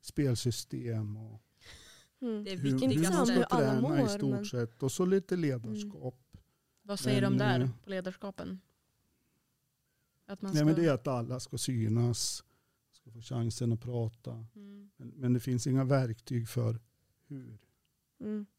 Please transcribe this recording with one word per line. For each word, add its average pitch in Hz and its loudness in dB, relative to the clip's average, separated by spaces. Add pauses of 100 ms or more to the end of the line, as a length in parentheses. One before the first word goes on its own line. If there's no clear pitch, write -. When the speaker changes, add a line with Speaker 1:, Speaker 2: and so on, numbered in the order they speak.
Speaker 1:
spelsystem 117 -2
och 110 -16 (800)
Speaker 2:
Mm. 220 -4
Speaker 3:
Det 196 -8
är 190 -6
Speaker 1:
hur, 139 0
hur 131 2
Speaker 3:
viktigaste. 170 4
Speaker 1:
man - 4
ska 123 4
Speaker 2:
Inte 123 4
hur 143 6
alla 135 4
Speaker 1:
träna 139 2
i - 6
Speaker 2:
mår, 165 4
Speaker 1:
stort 202 0
Speaker 2:
men 104 -2
Speaker 1:
sett. 117 -4
Och 135 2
så 180 0
lite 190 2
ledarskap. 127 -4 (180)
Speaker 2:
Mm. - -20 (380)
Speaker 3:
Vad 202 -8
säger 127 2
Speaker 1:
Men, 127 4
Speaker 3:
de 127 4
där 127 4
Speaker 1:
eh, 127 2 (140)
Speaker 3:
på - -20
ledarskapen? 185 -8 (1700)
Att 202 -12
man 196 -4
Speaker 1:
Nej, 151 4
men 156 8
Speaker 3:
ska 160 2
Speaker 1:
det 170 6
är 139 4
att 127 -2
alla 127 -2
ska - -10
synas, 117 0 (480)
ska - -20
få 113 -18
chansen 117 -2
att 117 0
prata. 117 -6 (100)
Speaker 3:
Mm. 202 -20
Speaker 1:
Men, 123 -16
men 123 0
det 123 2
finns 123 -2
inga 131 2
verktyg 127 0
för 113 0 (480)
hur. 123 -14 (640)
Speaker 2:
Mm. 214 -6 (140)